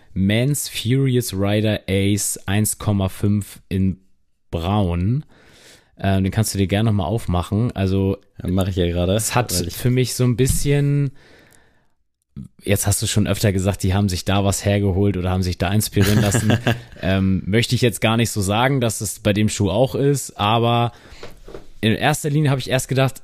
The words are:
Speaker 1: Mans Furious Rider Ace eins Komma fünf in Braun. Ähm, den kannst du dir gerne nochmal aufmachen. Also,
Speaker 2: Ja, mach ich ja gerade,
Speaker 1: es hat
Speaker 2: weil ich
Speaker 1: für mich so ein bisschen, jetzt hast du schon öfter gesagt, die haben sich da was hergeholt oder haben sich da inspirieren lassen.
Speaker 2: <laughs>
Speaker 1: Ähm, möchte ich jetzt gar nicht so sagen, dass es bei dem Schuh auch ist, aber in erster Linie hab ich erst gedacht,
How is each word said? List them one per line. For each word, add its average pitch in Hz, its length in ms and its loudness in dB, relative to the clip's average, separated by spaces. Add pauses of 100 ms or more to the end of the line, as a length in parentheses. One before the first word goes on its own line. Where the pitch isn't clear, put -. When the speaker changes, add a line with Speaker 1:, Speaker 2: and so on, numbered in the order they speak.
(140)
Speaker 1:
Mans 113 560 0
Furious 123 640 0
Rider 104 460 2 (100)
Ace 98 560 0
eins 104 320 0
Komma 98 320 0
fünf 104 580 -2
in 95 300 0 (520)
Braun. 92 760 0 (720)
Ähm, 95 260 0
den 95 80 0
kannst - 220 0
du 98 40 -2
dir 98 80 2
gerne 101 220 0
nochmal 101 180 0
aufmachen. 101 680 -2
Also, 95 440 0 (260)
Speaker 2:
Ja, 90 60 -4
mach 92 200 0
ich 90 80 -4
ja 90 100 2
gerade, 87 280 0
Speaker 1:
es 107 200 -2
hat 120 260 0
Speaker 2:
weil 85 80 -4
ich - 60 -10
Speaker 1:
für - 160 -2
mich 127 240 0
so 123 100 0
ein 123 120 2
bisschen, 143 760 0 (1500)
jetzt - 240 0
hast 101 160 0
du 110 40 -2
schon 104 200 0
öfter 101 260 2
gesagt, 92 300 0
die 92 120 2
haben 101 140 2
sich 92 160 -4
da 98 200 0
was 98 200 0
hergeholt 101 540 2
oder 90 120 -2
haben 92 120 0
sich 90 160 -2
da 92 140 0
inspirieren 104 480 2
lassen. 110 420 2
Speaker 2:
<laughs> - 60 -2 (380)
Speaker 1:
Ähm, 95 380 2
möchte 113 300 0
ich 113 80 0
jetzt 120 180 0
gar 113 160 2
nicht 117 140 0
so 107 100 -4
sagen, 120 400 0
dass 113 220 -2
es - 160 -8
bei 104 160 0
dem 107 160 2
Schuh 101 180 0
auch 117 260 0
ist, 139 460 -2
aber 117 520 2 (880)
in 110 100 2
erster 147 380 0
Linie 151 200 2
hab 139 80 0
ich - 120 -8
erst 127 180 -2
gedacht, 131 360 0